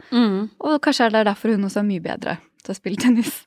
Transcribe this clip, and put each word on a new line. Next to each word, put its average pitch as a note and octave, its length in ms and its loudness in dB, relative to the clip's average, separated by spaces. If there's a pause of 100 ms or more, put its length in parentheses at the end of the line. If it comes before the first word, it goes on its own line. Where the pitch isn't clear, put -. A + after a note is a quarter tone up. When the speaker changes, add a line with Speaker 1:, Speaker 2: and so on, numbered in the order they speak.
(100)
Speaker 1:
Mm. G#3+ 380 2 (120)
Speaker 2:
Og D4 200 0
kanskje A3+ 260 2
er A3 40 2
det A3 180 2
derfor A3 240 0
hun G3 160 0
også G3+ 120 -4
er G#3 120 0
mye F3 80 -4
bedre - 380 -6 (260)
til - 80 -8
å - 80 -12
spille F#3+ 160 -6
tennis. A#3 500 0